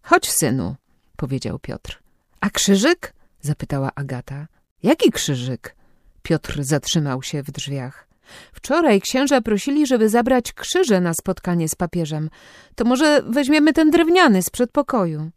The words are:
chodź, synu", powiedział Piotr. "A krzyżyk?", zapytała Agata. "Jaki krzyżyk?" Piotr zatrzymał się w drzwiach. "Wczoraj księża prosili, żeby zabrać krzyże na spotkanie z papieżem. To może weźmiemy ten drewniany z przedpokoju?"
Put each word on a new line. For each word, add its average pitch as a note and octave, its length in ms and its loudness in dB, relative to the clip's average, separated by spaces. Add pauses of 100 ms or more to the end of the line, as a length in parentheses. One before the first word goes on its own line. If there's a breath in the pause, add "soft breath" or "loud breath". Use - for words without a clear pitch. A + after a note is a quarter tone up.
chodź, - 280 0
synu", B2+ 460 -2 (420)
powiedział B2+ 420 -6
Piotr. - 440 -14 (360)
"A G3+ 100 -2
krzyżyk?", G#3+ 640 0 (280)
zapytała C#3 540 -6
Agata. C3+ 520 -12 (360)
"Jaki C4+ 280 4
krzyżyk?" B2+ 640 -6 (460)
Piotr D3+ 420 -4
zatrzymał C#3 600 -4
się C#3+ 200 -8
w C#3+ 80 -14
drzwiach. C3+ 560 -12 (460 loud breath)
"Wczoraj C4+ 480 2
księża C4 400 0
prosili, C#4 460 0
żeby A3 220 2
zabrać A#3+ 440 0
krzyże B3+ 480 0
na F3 120 0
spotkanie F3 560 -4
z - 60 -6
papieżem. D#3 540 -6 (460 loud breath)
To A#3 100 -4
może C4+ 360 4
weźmiemy D4 520 2
ten D#4 180 4
drewniany E4 520 4
z - 60 -6
przedpokoju?" F3+ 880 -2